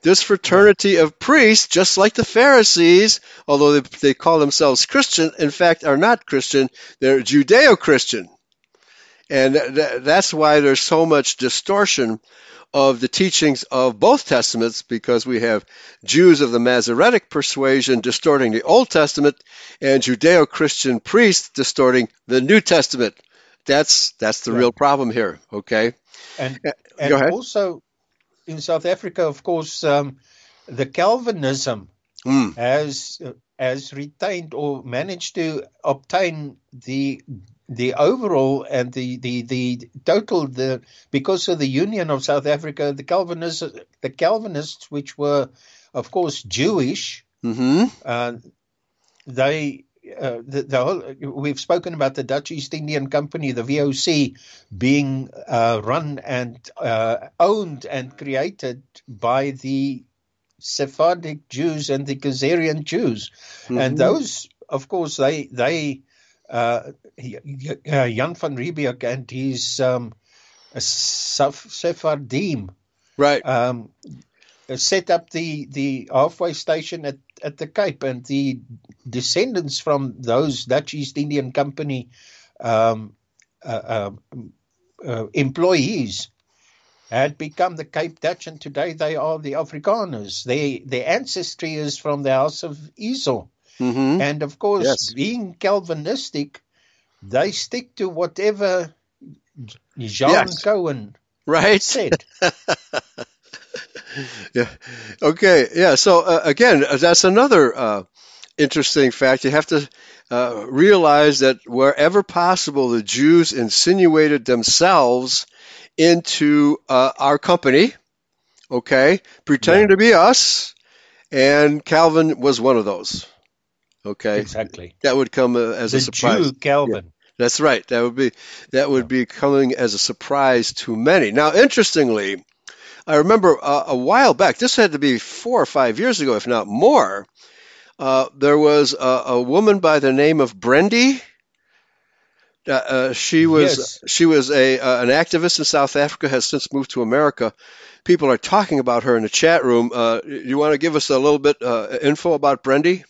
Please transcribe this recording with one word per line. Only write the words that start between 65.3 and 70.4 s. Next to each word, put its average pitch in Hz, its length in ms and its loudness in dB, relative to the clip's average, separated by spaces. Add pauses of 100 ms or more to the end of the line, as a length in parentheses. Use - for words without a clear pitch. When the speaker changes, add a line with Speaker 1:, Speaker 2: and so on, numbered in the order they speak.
Speaker 2:
they, 139 480 -4 (500)
uh, 120 420 -4 (240)
y-, 123 280 -16
y-, 143 320 -14 (160)
uh, 135 160 0
Jan 127 260 -4
van 147 220 -10
Riebeeck 147 480 -8
and 123 260 -8
his, 131 480 -8
um, 127 360 -4 (600)